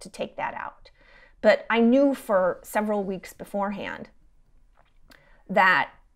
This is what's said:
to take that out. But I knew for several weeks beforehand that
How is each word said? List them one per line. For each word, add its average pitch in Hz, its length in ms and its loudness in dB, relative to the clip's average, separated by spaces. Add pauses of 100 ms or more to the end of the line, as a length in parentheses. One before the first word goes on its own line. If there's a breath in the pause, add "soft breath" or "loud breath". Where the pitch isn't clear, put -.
to 196 80 -18
take - 260 -12
that - 180 -8
out. - 380 -16 (480 soft breath)
But - 300 2
I 226 100 2
knew 262 340 4
for 185 480 0
several 208 440 -4
weeks 185 260 -10
beforehand 196 760 -8 (1400 soft breath)
that 185 420 2 (240)